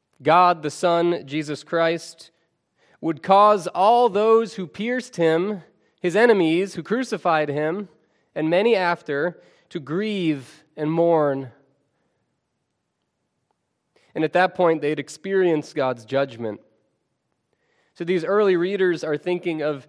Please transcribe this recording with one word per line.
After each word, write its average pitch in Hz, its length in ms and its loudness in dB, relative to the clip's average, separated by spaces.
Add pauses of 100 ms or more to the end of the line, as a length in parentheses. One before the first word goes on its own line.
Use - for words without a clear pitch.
(220)
God 170 400 4
the 147 80 -6
Son, 170 560 0
Jesus 147 380 -8
Christ, 165 640 -4 (720)
would 160 220 -6
cause 196 460 4
all 233 400 4
those 220 460 2
who 185 120 -8
pierced 240 500 -6
him, 170 460 0 (380)
his 175 160 -2
enemies 190 580 2
who 160 80 -8
crucified 175 640 -2
him, 156 400 -4 (460)
and 156 160 -2
many 214 240 2
after, 170 640 -2 (300)
to 175 100 -10
grieve 160 840 -6 (120)
and 151 140 -4
mourn. 151 600 0 (2500)
And 156 100 -2
at 156 80 -4
that 180 220 2
point, 165 280 0
they'd 147 160 -2
experience 175 760 -2
God's 127 320 -4
judgment. 117 560 -4 (1300)
So 175 100 -10
these 170 200 -2
early 196 320 2
readers 180 460 0
are 156 140 -2
thinking 175 460 -4
of 143 260 -6